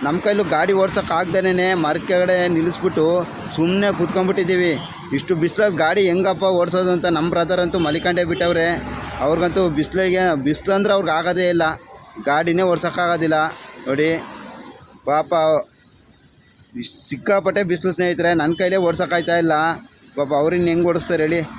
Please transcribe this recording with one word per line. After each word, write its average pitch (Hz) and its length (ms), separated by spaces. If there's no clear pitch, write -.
ನಮ್ಮ 147 200
ಕೈಲೂ 202 200
ಗಾಡಿ 175 180
ಓಡ್ಸೋಕೆ 190 360
ಆಗ್ದೇನೆ 185 500
ಮರ 151 120
ಕೆಳಗಡೆ 180 280
ನಿಲ್ಲಿಸ್ಬಿಟ್ಟು 165 500
ಸುಮ್ಮನೆ 185 320
ಕೂತ್ಕೊಂಡ್ಬಿಟ್ಟಿದ್ದೀವಿ. 180 760
ಇಷ್ಟು 139 160
ಬಿಸಿಲಲ್ಲಿ 175 420
ಗಾಡಿ 185 260
ಹೆಂಗಪ್ಪ 180 340
ಓಡಿಸೋದು 180 360
ಅಂತ 170 100
ನಮ್ಮ 160 180
ಬ್ರದರ್ 175 300
ಅಂತೂ 175 220
ಮಲಿಕಂಡೇ 175 440
ಬಿಟ್ಟವ್ರೆ. 170 380
ಅವ್ರಿಗಂತೂ 165 380
ಬಿಸಿಲಿಗೆ, 180 460
ಬಿಸಿಲು 151 320
ಅಂದ್ರೆ 202 180
ಅವ್ರಿಗೆ 175 240
ಆಗೋದೇ 175 340
ಇಲ್ಲ, 170 120
ಗಾಡಿನೇ 170 420
ಓಡ್ಸೋಕ್ಕಾಗೋದಿಲ್ಲ. 165 680
ನೋಡಿ 143 200
ಪಾಪ 151 220
ಸಿಕ್ಕಾಪಟ್ಟೆ 196 640
ಬಿಸಿಲು 175 280
ಸ್ನೇಹಿತರೆ, 175 320
ನನ್ನ 151 200
ಕೈಲೇ 185 180
ಓಡ್ಸೋಕ್ಕಾಗ್ತಾ 170 560
ಇಲ್ಲ. 160 80
ಪಾಪ 143 140
ಅವ್ರಿನ್ನು 175 300
ಹೆಂಗೆ 170 200
ಓಡಿಸ್ತಾರೆ 170 340
ಹೇಳಿ? 165 140